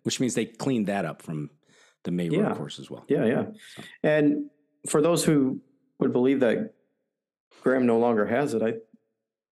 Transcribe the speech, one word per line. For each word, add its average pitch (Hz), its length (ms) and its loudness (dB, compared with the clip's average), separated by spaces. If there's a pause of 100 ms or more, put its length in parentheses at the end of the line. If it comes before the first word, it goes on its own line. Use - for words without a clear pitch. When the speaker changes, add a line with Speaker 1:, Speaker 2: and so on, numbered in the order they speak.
Speaker 1:
Which - 160 -4
means 123 140 -2
they 113 120 -2
cleaned 117 400 -2
that 98 180 -2
up 76 160 -8
from 76 300 -8 (540)
the 90 80 -6
May 87 160 -2
Speaker 2:
Yeah. 185 200 0
Speaker 1:
road - 80 -4
course 73 220 -12
as 69 120 -18
well. - 180 -16
Speaker 2:
Yeah, - 160 2
yeah. 208 220 0 (300)
Speaker 1:
So. - 60 -16 (200)
Speaker 2:
And 151 480 2 (380)
for 156 140 2
those 165 220 2
who 139 360 2 (380)
would 131 140 0
believe 127 280 2
that 110 340 0 (880)
Graham 131 240 2
no 117 120 4
longer 117 280 2
has 120 280 -2
it, 110 80 -2
I, 113 120 0 (800)